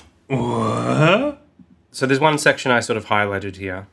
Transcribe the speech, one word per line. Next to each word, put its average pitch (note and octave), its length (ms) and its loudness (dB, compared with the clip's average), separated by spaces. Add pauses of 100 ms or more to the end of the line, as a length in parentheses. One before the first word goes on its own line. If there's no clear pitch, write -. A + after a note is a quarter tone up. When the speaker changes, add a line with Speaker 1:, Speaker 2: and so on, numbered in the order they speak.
(280)
Speaker 1:
What? B2 1120 0 (520)
Speaker 2:
So - 140 -4
there's C3+ 140 2
one D3+ 180 2
section C#3 320 2
I A#2+ 100 6
sort A2+ 160 -2
of G2+ 100 -8
highlighted G2+ 500 -2
here. F#2+ 360 -10